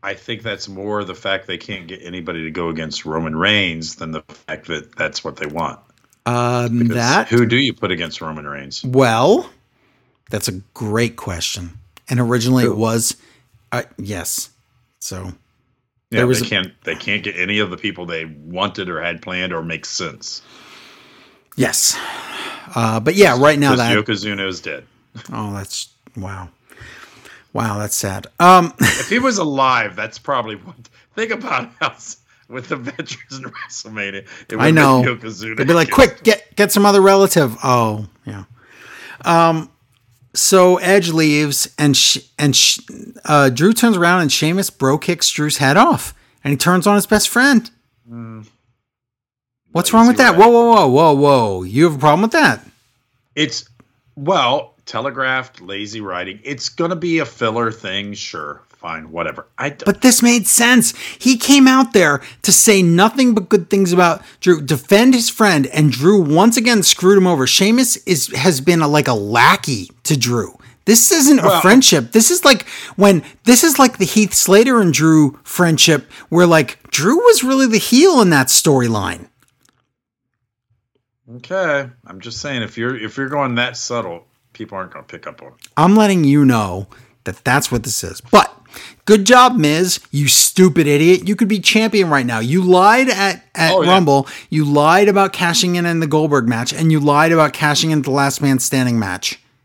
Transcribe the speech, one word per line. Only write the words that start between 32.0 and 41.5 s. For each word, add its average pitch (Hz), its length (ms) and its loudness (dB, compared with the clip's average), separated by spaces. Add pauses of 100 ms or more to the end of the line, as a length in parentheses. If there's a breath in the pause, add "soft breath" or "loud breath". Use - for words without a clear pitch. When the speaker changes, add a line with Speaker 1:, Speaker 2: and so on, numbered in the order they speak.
Speaker 1:
with 123 200 -16
the 151 80 -6
veterans 135 600 -14
in 131 60 -20
WrestleMania, 98 840 -14 (220 loud breath)
it 113 80 -10
would 110 40 -4
Speaker 2:
I 147 120 2
know. 139 300 2
Speaker 1:
be 123 60 -2
Yokozuna. 110 480 -10
Speaker 2:
They'd 127 120 -4
be 165 40 0
like, 170 200 0
"Quick, - 320 2
get, - 320 -2
get 202 160 0
some 202 120 2
other 202 160 4
relative." 190 640 4
Oh, 110 460 -2 (180)
yeah. 101 180 -16 (800 loud breath)
Um, 165 460 0 (640)
so 185 440 4
Edge 180 320 0
leaves, 151 680 -2